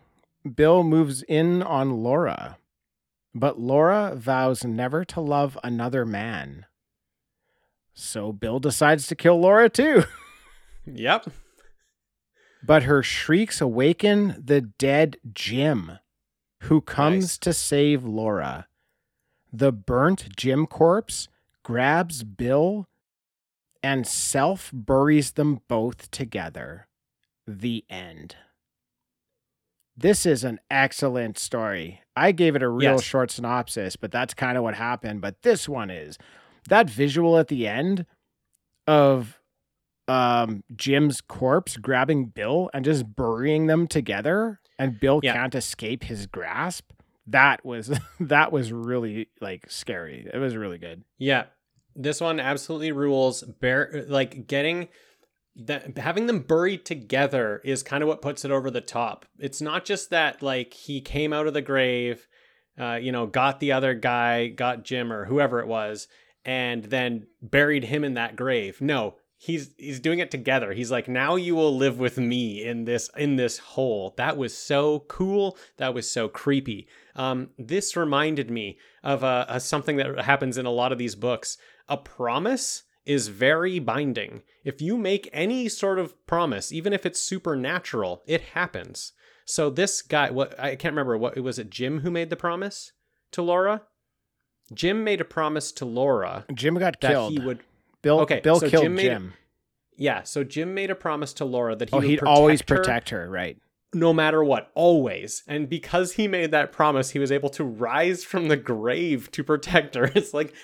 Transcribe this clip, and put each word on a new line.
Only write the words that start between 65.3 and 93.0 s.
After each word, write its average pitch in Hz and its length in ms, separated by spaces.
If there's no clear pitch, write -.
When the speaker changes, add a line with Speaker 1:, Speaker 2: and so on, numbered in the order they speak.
Speaker 2:
it 110 80
was, 107 400
and 123 420
then 120 420
buried 143 440
him 147 180
in 135 120
that 117 200
grave. 117 460
No, 131 360
he's, 151 400
he's 135 220
doing 160 180
it 175 140
together. 127 420
He's 113 160
like, 120 180
"Now 131 280
you 175 180
will 156 240
live 131 220
with 127 180
me 120 460
in 117 220
this, 117 300
in 143 200
this 123 240
hole." 110 580
That 147 200
was 123 200
so 147 440
cool. 190 540
That 131 160
was 120 160
so 113 200
creepy. 135 580
Um, 131 440
this 156 360
reminded 147 540
me 110 300
of, 139 200
uh, 127 240
uh, 123 120
something 143 380
that 135 240
happens 131 360
in 127 80
a 123 60
lot 120 200
of 127 60
these 120 160
books. 113 440
A 147 100
promise 147 840
is 135 220
very 156 520
binding. 113 640
If 139 180
you 190 160
make 196 360
any 226 340
sort 196 320
of - 260
promise, 160 460
even 165 220
if 190 120
it's 170 160
supernatural, 139 1040
it 160 140
happens. - 580
So 151 260
this 170 320
guy, 143 300
what, 131 260
I 131 200
can't 156 160
remember, 127 240
what, 120 220
was 127 200
it 107 100
Jim 131 300
who 151 100
made 170 200
the 170 80
promise 180 560